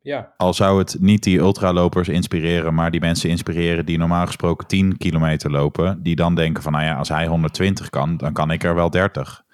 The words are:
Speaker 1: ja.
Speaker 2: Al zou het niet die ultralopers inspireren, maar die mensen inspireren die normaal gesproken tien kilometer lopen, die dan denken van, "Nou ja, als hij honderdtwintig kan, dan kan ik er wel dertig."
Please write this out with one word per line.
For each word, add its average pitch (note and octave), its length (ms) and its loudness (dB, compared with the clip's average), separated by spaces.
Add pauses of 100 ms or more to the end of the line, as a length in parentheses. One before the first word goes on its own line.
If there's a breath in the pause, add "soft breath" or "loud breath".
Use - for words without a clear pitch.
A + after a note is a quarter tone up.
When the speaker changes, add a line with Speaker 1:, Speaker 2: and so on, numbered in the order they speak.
Speaker 1:
ja. C3+ 340 -10
Speaker 2:
Al F2+ 160 2
zou G2 260 4
het - 200 -2
niet G2+ 240 4
die F#2 140 4
ultralopers F2+ 720 2
inspireren, E2+ 640 0
maar E2 180 2
die E2 80 -2
mensen E2 300 0
inspireren E2+ 560 -2
die E2 120 -2
normaal F2 280 0
gesproken - 420 -4
tien F#2+ 300 2
kilometer D#2 540 0
lopen, E2 520 -2
die E2+ 120 0
dan E2+ 200 2
denken D#2+ 280 0
van, D2+ 80 -4
"Nou D2+ 140 0
ja, D#2+ 100 -2
als C#2+ 140 -6
hij D#2+ 180 -2
honderdtwintig E2 600 -2
kan, D#2 280 -2
dan D2 160 -4
kan D#2+ 180 -2
ik E2 120 -2
er E2+ 120 2
wel E2+ 140 2
dertig." F2+ 540 -2 (100)